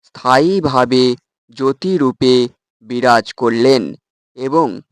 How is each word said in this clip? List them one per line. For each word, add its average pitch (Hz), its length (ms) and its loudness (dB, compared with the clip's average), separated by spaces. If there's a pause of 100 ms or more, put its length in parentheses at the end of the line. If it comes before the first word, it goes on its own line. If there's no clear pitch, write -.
স্থায়ীভাবে 131 1000 0 (520)
জ্যোতিরূপে 135 800 0 (520)
বিরাজ 123 480 0
করলেন 120 480 2 (540)
এবং 135 320 -2 (240)